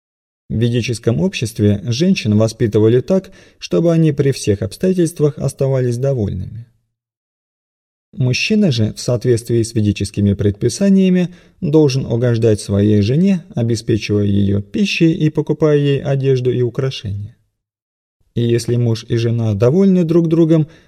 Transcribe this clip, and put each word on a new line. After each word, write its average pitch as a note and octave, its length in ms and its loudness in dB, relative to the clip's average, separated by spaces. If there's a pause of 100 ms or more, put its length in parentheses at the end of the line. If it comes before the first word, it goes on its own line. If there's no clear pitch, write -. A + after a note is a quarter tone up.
(500)
В - 60 -6
ведическом A#2 680 -2
обществе G#2+ 640 0
женщин A#2+ 500 0
воспитывали A2 640 2
так, F#3+ 280 -2 (300)
чтобы E3+ 340 0
они E3 180 2
при C#3 200 0
всех - 320 -4
обстоятельствах D#3+ 760 -2
оставались C3 600 -2
довольными. A2 680 -4 (1500)
Мужчина D#3+ 580 0
же, A2+ 220 -2
в - 60 -16
соответствии A#2 640 0
с - 140 -6
ведическими G2+ 580 0
предписаниями, F3+ 1000 0 (240)
должен C#3+ 460 2
угождать A#2 560 0
своей G#2 400 2
жене, E3 420 0 (100)
обеспечивая A2+ 720 -2
ее G2+ 380 0
пищей E3 520 0
и D3+ 160 -2
покупая D3+ 480 0
ей C#3+ 240 0
одежду C3+ 480 -2
и B2 120 -2
украшения. A2+ 720 -6 (1000)
И A#2 80 -4
если A#2 360 -2
муж A#2 320 -2
и B2 80 -2
жена A2+ 360 -2
довольны F3+ 520 2
друг E3+ 240 2
другом, D#3+ 380 2 (200)